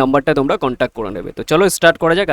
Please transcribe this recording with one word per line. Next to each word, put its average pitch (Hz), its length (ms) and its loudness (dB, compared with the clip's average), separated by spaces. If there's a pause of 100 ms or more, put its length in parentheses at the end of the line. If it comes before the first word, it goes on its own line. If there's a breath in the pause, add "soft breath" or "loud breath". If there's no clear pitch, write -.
নাম্বারটা 135 400 2
তোমরা 139 140 0 (100)
কন্ট্যাক্ট 127 340 -4
করে 104 180 -6
নেবে। 92 200 -12
তো 110 140 -8
চলো 160 140 4 (120)
স্টার্ট 165 260 2
করা 165 160 2
যাক 196 140 0